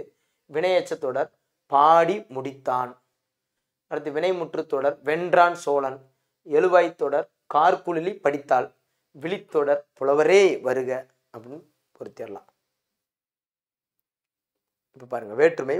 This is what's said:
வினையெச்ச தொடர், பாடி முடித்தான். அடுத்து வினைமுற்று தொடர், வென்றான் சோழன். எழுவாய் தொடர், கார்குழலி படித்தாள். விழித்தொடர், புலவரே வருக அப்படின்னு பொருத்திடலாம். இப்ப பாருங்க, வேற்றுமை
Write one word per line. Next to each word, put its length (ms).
வினையெச்ச 480
தொடர், 320
பாடி 440
முடித்தான். 640
அடுத்து 220
வினைமுற்று 540
தொடர், 380
வென்றான் 560
சோழன். 380
எழுவாய் 480
தொடர், 320
கார்குழலி 680
படித்தாள். 480
விழித்தொடர், 640
புலவரே 480
வருக 300
அப்படின்னு 280
பொருத்திடலாம். 540
இப்ப 160
பாருங்க, 280
வேற்றுமை 460